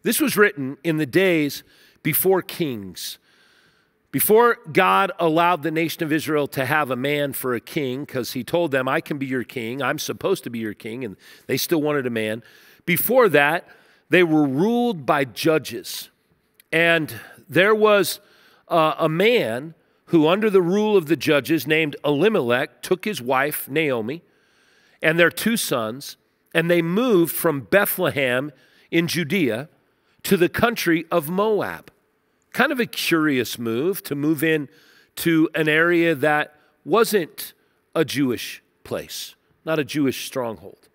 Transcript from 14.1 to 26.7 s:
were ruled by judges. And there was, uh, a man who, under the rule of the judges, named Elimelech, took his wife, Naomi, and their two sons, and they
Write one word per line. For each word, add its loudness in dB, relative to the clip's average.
were 4
ruled 0
by 2
judges. -4
And 0
there 4
was, 4
uh, 2
a 0
man 0
who, 4
under 2
the 6
rule 2
of 2
the 0
judges, 0
named 0
Elimelech, 0
took -4
his -6
wife, -2
Naomi, -2
and 2
their 4
two -2
sons, -6
and 0
they 4